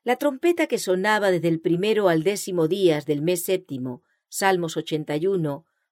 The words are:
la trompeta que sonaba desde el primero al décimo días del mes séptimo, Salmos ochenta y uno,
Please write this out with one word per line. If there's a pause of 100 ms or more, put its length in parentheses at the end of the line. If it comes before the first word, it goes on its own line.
la
trompeta
que
sonaba
desde
el
primero
al
décimo
días
del
mes
séptimo, (260)
Salmos
ochenta
y
uno, (280)